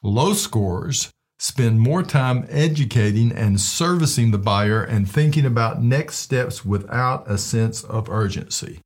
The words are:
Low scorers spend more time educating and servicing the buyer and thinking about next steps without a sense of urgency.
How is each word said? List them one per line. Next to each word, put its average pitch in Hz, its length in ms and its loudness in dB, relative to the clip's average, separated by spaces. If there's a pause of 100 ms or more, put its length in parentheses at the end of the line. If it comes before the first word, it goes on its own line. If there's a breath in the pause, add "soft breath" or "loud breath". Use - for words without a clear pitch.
Low 123 320 2
scorers 107 760 -2 (260)
spend 113 420 0
more 143 220 4
time 127 480 0
educating 120 800 2
and 101 300 2
servicing 160 680 0
the 104 80 2
buyer 104 440 2
and 101 260 0
thinking 147 360 2
about 117 380 0
next 135 340 0
steps 123 480 -4
without 120 640 -2
a 101 80 0
sense 113 460 -2
of 107 260 -6
urgency. - 760 -6